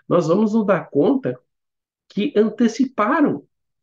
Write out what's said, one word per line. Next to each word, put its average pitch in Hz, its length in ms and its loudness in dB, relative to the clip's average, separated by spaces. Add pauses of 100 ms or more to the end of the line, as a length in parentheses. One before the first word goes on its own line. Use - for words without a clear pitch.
nós 165 200 0
vamos 202 260 0
nos 226 100 2
dar 190 240 -2
conta 165 480 0 (720)
que - 280 -4
anteciparam, 226 1080 0 (380)